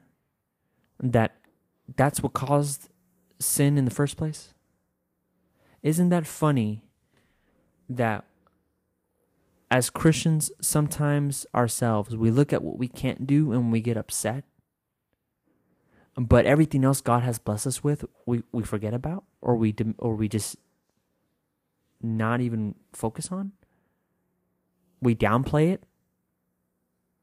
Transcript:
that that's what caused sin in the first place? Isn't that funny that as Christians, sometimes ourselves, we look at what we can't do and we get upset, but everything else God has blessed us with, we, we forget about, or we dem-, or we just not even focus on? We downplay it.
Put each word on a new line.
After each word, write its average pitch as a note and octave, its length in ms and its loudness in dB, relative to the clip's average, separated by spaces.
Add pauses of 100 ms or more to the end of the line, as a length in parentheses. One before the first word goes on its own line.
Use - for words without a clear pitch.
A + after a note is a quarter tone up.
(1000)
that A#2+ 380 0 (580)
that's C#3+ 260 0
what C#3 120 -4
caused C#3+ 560 -2 (500)
sin C#3+ 380 2
in C3+ 80 2
the A#2+ 60 0
first - 260 -2
place? - 360 -8 (1300)
Isn't E3 280 4
that F3 160 2
funny A#2 580 0 (1080)
that A#2+ 360 -2 (1400)
as B2 200 2
Christians, D#3 640 0 (100)
sometimes D3 920 -2
ourselves, A2+ 640 0
we A2+ 160 2
look C#3+ 220 2
at - 100 0
what - 140 -8
we B2 100 -4
can't - 400 -6
do C#3+ 240 2
and A#2 200 0
we A2+ 100 0
get A2+ 160 -2
upset, A2 480 -6 (1700)
but A#2+ 300 6
everything D3 400 4
else C3+ 160 2
God A#2+ 220 2
has A#2+ 160 -2
blessed G#2+ 280 -4
us - 160 -6
with, D3 220 -2 (200)
we, A#2+ 260 -2
we A#2+ 120 -2
forget G#2 300 -4
about, D#3 300 -6 (180)
or B2 140 2
we A2 160 2
dem-, G#2+ 260 -4
or A#2 180 -2
we G#2+ 140 -2
just G#2 260 -4 (1500)
not A2+ 380 -2
even A2+ 360 -4 (180)
focus - 380 -8
on? G3 200 -8 (1500)
We A#2+ 140 4
downplay C3+ 580 2
it. - 100 -8 (1400)